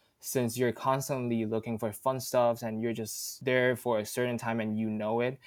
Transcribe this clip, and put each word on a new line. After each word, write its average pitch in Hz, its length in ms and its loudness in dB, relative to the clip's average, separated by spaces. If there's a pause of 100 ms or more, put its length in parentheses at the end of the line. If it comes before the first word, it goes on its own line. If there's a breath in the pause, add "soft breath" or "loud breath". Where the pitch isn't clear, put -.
(200)
since 120 380 0
you're 123 140 4
constantly 127 760 0
looking 110 340 -2
for 110 120 -2
fun 131 280 -2
stuff 120 420 2
and 110 200 -4
you're 117 120 0
just - 500 -8
there 127 320 4
for 117 220 0
a 107 80 0
certain 123 320 0
time 113 240 -2
and 107 160 -2
you 113 120 0
know 107 300 0
it, 127 260 0